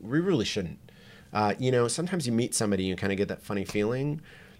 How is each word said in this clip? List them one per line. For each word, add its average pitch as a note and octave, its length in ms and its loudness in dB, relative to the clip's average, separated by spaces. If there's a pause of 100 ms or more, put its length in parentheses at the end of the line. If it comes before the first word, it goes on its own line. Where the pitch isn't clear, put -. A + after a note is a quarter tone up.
we A#2+ 200 -2
really F3 260 2
shouldn't. F2 320 -4 (540)
Uh, G#2 260 2
you B2+ 120 0
know, A#2+ 180 4
sometimes E3 380 -2
you A#2+ 60 0
meet A2+ 220 0
somebody, G2+ 300 2
you F#2 120 0
kinda G2 200 -2
get F#2+ 120 0
that F#2+ 140 -8
funny G2+ 240 -4
feeling. B2+ 560 -2 (380)